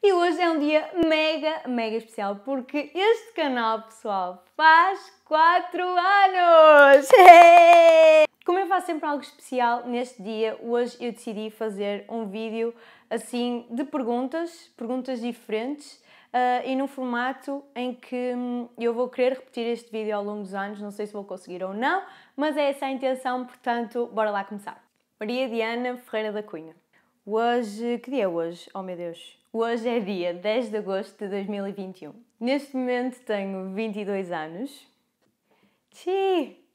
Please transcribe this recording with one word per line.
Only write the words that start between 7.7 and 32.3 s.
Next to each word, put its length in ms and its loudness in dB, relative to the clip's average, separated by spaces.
Como 140 0
eu 80 -2
faço 200 -2
sempre 220 -6
algo 140 -4
especial 640 -4
neste 340 -8
dia, 400 -6
hoje 380 -4
eu 140 -8
decidi 380 -12
fazer 580 -8
um 180 -10
vídeo 480 -8
assim 640 -8
de 140 -8
perguntas, 920 -8
perguntas 440 -8
diferentes, 840 -10
ah, 320 -2
e 100 -4
num 140 -4
formato 760 -8
em 200 -8
que, 400 -8
hum, 420 -8
eu 160 -4
vou 160 -4
querer 260 -2
repetir 340 -12
este 220 -8
vídeo 240 -8
ao 100 -6
longo 180 -10
dos 120 -14
anos, 280 -10
não 80 -14
sei 160 -12
se 60 -16
vou 120 -12
conseguir 380 -14
ou 100 -10
não, 320 -4
mas 200 -4
é 140 -2
essa 160 -8
a 40 -6
intenção, 560 -6
portanto, 680 -8
bora 180 -2
lá 140 -6
começar! 400 -18
Maria 300 -6
Diana 480 -6
Ferreira 340 -8
da 120 -8
Cunha. 340 -16
Hoje, 760 -4
que 100 -16
dia 140 -2
é 40 -2
hoje? 460 -8
Oh 80 -12
meu 120 -12
Deus! 560 -16
Hoje 380 -4
é 100 -2
dia 360 -6
dez 340 -4
de 80 -8
agosto 420 -8
de 120 -10
dois 160 -8
mil 200 -8
e 60 -10
vinte 300 -14
e 60 -18
um. 40 -20